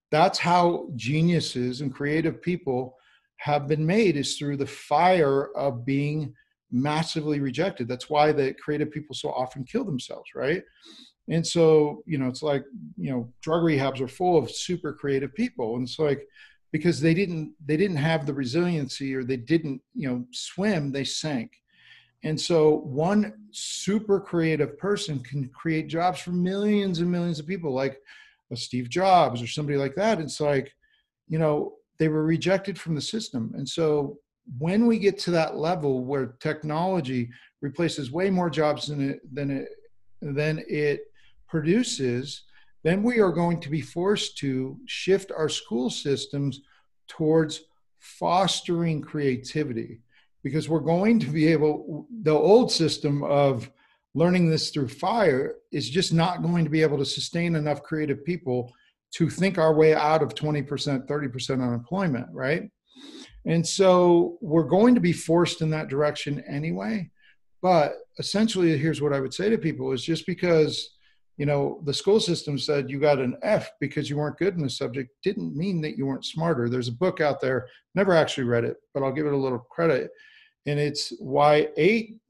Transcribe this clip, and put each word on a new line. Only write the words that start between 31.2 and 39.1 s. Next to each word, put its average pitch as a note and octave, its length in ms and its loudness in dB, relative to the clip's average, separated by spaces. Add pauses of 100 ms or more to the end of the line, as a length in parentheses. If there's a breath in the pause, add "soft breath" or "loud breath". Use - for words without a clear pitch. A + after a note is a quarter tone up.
you D#3 100 -2
know, D3+ 360 0 (240)
they D#3+ 100 2
were D#3 160 0
rejected F3+ 540 0
from E3 160 -6
the C#3+ 80 -4
system. B2 520 -6
And C#3 140 -8
so D3+ 480 0 (420)
when F#3+ 280 2
we A3+ 120 4
get G3 220 2
to - 120 -2
that D#3+ 240 2
level D3 480 0
where B2+ 360 -4
technology D3+ 920 -2 (300 loud breath)
replaces D3 500 -4
way F#3 200 -2
more F3+ 200 0
jobs D3+ 360 0
than C#3 240 -4